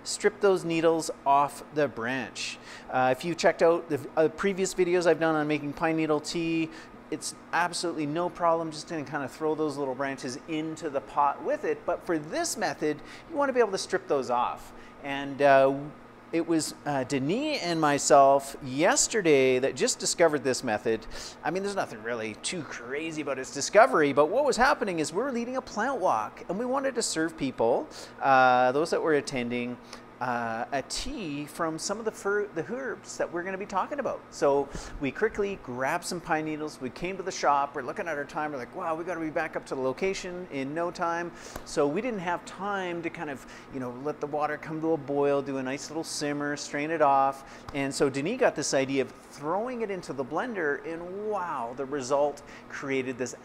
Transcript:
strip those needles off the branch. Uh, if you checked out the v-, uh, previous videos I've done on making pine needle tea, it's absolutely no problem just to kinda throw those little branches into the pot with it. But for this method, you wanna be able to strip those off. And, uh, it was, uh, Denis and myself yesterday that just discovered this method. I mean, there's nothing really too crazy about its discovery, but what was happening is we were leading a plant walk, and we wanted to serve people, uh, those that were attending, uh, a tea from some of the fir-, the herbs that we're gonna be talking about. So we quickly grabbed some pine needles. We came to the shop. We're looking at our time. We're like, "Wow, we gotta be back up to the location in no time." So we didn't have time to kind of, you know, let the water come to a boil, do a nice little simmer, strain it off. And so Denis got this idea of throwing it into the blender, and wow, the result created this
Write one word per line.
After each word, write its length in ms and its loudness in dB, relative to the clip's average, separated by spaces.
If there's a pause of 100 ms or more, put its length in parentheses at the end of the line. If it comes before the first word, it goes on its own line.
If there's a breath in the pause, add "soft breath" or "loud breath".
strip 360 0
those 240 6
needles 460 2 (160)
off 380 4 (100)
the 140 4
branch. 680 -6 (320 loud breath)
Uh, 260 4
if 80 -12
you 100 -2
checked 280 4
out 260 4
the 100 -2
v-, 180 -8
uh, 120 6
previous 460 -2
videos 320 2
I've 140 4
done 140 2
on 140 0
making 240 -2
pine 240 0
needle 240 2
tea, 500 -2 (400 loud breath)
it's 240 -6 (180)
absolutely 540 0
no 220 -2
problem 420 2
just 180 -12
to 60 -8
kinda 340 -6
throw 260 0
those 220 -2
little 180 -2
branches 440 -6 (100)
into 400 -4
the 120 -2
pot 420 0
with 220 -2
it. 200 -2
But 220 -2
for 120 2
this 380 -4
method, 420 -2 (320 loud breath)
you 60 -6
wanna 160 0
be 80 2
able 120 4
to 60 -2
strip 300 -2
those 220 2
off. 420 -2 (300 loud breath)
And, 400 -4
uh, 320 8 (580)
it 160 0
was, 260 0 (120)
uh, 180 0
Denis 580 0
and 160 -2
myself 840 6
yesterday 960 4
that 180 0
just 220 0
discovered 440 4
this 220 0
method. 420 0 (380 loud breath)
I 60 0
mean, 120 -4
there's 140 -4
nothing 260 -4
really 340 -4
too 260 -8
crazy 580 -8
about 180 -4
its 140 -8
discovery, 600 6
but 180 6
what 140 2
was 120 2
happening 420 2
is 140 -2
we 100 -2
were 80 -2
leading 280 -4
a 40 -6
plant 360 -4
walk, 500 0
and 100 -4
we 60 -2
wanted 320 -2
to 60 -2
serve 340 -2
people, 500 2 (340 loud breath)
uh, 520 6
those 180 0
that 120 0
were 100 2
attending, 640 -2 (440 loud breath)
uh, 520 -2
a 100 -2
tea 600 -6
from 320 -4
some 220 -6
of 60 -10
the 60 -2
fir-, 440 -2
the 180 -2
herbs 460 -8
that 120 -2
we're 120 -4
gonna 160 -6
be 80 -8
talking 320 -4
about. 220 -4 (100)
So 380 2 (320 loud breath)
we 100 0
quickly 540 -2
grabbed 400 -2
some 160 -6
pine 260 0
needles. 340 -6
We 80 -6
came 280 -8
to 60 -8
the 100 -6
shop. 420 2
We're 80 -6
looking 240 -6
at 100 -4
our 80 -4
time. 280 -6
We're 60 -6
like, 160 -10
"Wow, 200 -4
we 100 -6
gotta 160 -4
be 80 -4
back 280 -4
up 100 -8
to 80 -6
the 60 -4
location 720 -2
in 200 -4
no 200 -2
time." 400 -2 (320 loud breath)
So 220 2
we 140 0
didn't 200 -4
have 260 -2
time 560 -6
to 80 -4
kind 180 -10
of, 160 -10 (300 loud breath)
you 60 -6
know, 120 -6 (100)
let 180 -4
the 80 -4
water 280 0
come 260 -8
to 100 2
a 40 4
boil, 460 2
do 160 -4
a 40 -4
nice 280 -6
little 140 -6
simmer, 520 -4
strain 340 -4
it 120 2
off. 420 4 (300 loud breath)
And 180 -2
so 160 2
Denis 300 -2
got 160 4
this 180 -2
idea 300 2
of 100 -2 (200)
throwing 500 -4
it 80 -4
into 220 -8
the 120 -2
blender, 560 -2 (100)
and 380 -8
wow, 480 -4
the 100 -4
result 560 0 (280 loud breath)
created 480 -2
this 160 -4 (100)